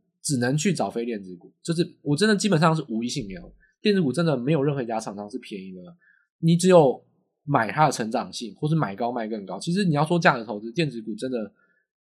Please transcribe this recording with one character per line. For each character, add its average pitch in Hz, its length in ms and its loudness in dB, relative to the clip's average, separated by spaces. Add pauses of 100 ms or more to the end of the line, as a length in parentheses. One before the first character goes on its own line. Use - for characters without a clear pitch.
(220)
只 135 160 -2
能 127 180 2
去 175 160 0
找 107 180 -2
非 117 140 -4
电 113 180 -6
子 90 140 -14
股。 - 160 -20 (100)
就 165 120 -4
是 170 260 -2
我 147 160 0
真 196 100 2
的 220 80 4
基 208 140 0
本 175 100 4
上 160 160 4
是 160 140 0
无 113 160 -4
一 123 40 -4
幸 120 200 -6
免， 92 120 -14 (400)
电 208 140 4
子 190 80 4
股 135 100 2
真 170 120 0
的 156 120 2
没 123 140 -2
有 151 120 2
任 143 120 0
何 135 80 -4
一 113 40 -6
家 113 120 -4
厂 110 160 -8
商 104 160 -10
是 123 80 -8
便 98 240 -12
宜 95 100 -14
的， 92 80 -16 (580)
你 165 180 4
只 180 120 2
有 151 360 8 (400)
买 127 260 0
它 151 160 4
的 131 60 2
成 110 180 -4
长 110 220 -4
性， 110 240 -10
或 156 100 -4
是 151 80 0
买 107 220 -2
高 120 160 -4
卖 117 160 -6
更 107 180 -8
高。 127 140 -10
其 170 120 -6
实 196 120 0
你 160 100 2
要 147 100 2
说 175 140 0
价 165 180 4
值 113 80 -8
投 107 140 -8
资， 113 140 -10
电 160 180 -2
子 117 120 -10
股 110 120 -8
真 123 160 -8
的， 110 220 -6 (600)